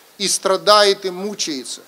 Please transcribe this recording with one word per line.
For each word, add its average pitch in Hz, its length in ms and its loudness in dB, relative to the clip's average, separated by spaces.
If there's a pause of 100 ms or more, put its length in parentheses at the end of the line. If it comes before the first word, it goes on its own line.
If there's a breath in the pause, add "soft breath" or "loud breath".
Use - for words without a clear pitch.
(180)
и 196 100 -4
страдает, 196 760 2
и 185 60 -4
мучается. 180 760 -8